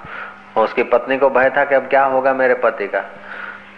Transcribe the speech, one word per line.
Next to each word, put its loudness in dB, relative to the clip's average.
उसकी 2
पत्नी 0
को 4
भय 4
था 2
कि 0
अब 0
क्या 4
होगा 2
मेरे 2
पति -2
का। -4